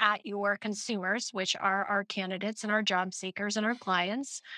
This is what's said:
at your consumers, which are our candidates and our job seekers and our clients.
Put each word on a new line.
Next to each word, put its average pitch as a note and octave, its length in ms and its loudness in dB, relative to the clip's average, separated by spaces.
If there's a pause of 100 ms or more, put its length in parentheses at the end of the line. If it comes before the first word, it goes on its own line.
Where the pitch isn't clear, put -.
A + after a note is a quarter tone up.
at G#3+ 240 2
your G3+ 320 0
consumers, G#3 760 -2
which F#3+ 240 0
are G3 300 2
our G3+ 180 2
candidates G3 580 -4
and G#3+ 100 -2
our G#3+ 100 4
job F#3 300 2
seekers G3+ 440 -4
and G#3+ 100 2
our A#3 80 2
clients. G3+ 640 0 (180)